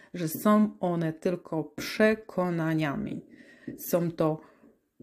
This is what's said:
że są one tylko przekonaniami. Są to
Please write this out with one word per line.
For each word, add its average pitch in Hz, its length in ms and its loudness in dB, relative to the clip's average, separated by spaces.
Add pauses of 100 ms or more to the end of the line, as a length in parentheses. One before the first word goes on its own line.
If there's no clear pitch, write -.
(140)
że 175 140 -4
są 208 520 2
one 170 340 0
tylko 170 500 -4
przekonaniami. 165 1600 0 (520)
Są 170 340 0
to 160 300 0 (600)